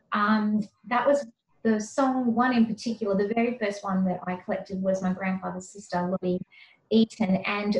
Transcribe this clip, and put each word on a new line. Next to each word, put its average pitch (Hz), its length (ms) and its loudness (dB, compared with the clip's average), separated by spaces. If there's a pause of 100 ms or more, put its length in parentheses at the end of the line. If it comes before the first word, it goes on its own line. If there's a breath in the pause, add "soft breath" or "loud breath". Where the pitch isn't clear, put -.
(120)
um, 214 560 2 (180)
that 240 200 0
was 285 200 4 (360)
the 214 180 2
song 254 540 0
one 247 200 2
in 226 120 6
particular, 214 500 -2
the 202 160 0
very 233 260 0
first 202 240 -4
one 190 220 0
that 180 220 0
I 180 100 -4
collected 190 460 -6
was 190 200 0
my 185 100 0
grandfather's 185 580 -6
sister, 180 400 -4
Lottie 185 300 -2 (500 soft breath)
Eaton, 214 460 2 (100)
and 208 340 -2